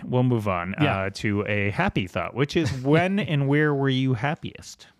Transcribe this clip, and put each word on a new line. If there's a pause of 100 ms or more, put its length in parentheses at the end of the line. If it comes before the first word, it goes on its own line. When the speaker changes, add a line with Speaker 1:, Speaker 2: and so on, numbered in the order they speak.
Speaker 1:
we'll
move
on,
Speaker 2:
Yeah.
Speaker 1:
uh,
to
a
happy
thought,
which
is (120)
when
Speaker 2:
<laughs>
Speaker 1:
and
where
were
you
happiest? (120)